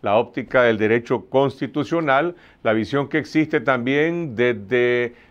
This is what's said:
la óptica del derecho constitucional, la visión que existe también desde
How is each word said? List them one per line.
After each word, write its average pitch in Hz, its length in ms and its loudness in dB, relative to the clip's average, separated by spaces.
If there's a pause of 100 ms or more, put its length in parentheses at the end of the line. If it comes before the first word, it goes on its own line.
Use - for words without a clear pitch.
la 104 140 0
óptica 120 480 0
del 113 160 2
derecho 113 460 0
constitucional, 143 1120 0 (280)
la 113 100 2
visión 131 340 -2
que 156 120 -2
existe 151 420 0
también 139 760 -2
desde 120 800 0 (180)